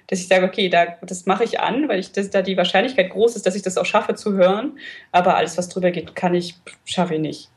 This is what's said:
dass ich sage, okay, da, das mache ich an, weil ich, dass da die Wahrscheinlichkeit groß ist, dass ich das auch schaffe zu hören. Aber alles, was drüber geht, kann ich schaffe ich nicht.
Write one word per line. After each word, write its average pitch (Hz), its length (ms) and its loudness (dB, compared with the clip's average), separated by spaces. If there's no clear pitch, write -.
dass 196 120 -2
ich - 80 -10
sage, 185 180 4
okay, 190 240 0
da, 175 160 4
das 180 240 -12
mache - 180 2
ich 226 160 -2
an, 254 300 0
weil 196 100 0
ich, - 120 -8
dass 196 180 -4
da 196 140 0
die 190 140 -4
Wahrscheinlichkeit 185 520 2
groß 226 260 2
ist, 208 120 -4
dass 185 80 0
ich 202 80 -6
das 185 160 -4
auch - 60 0
schaffe 214 280 0
zu 208 200 -4
hören. 196 400 2
Aber 180 260 4
alles, - 200 -2
was 180 120 -4
drüber 180 200 0
geht, 175 260 -6
kann 180 200 0
ich 175 200 -4
schaffe 170 300 -2
ich 156 60 -2
nicht. 147 360 -8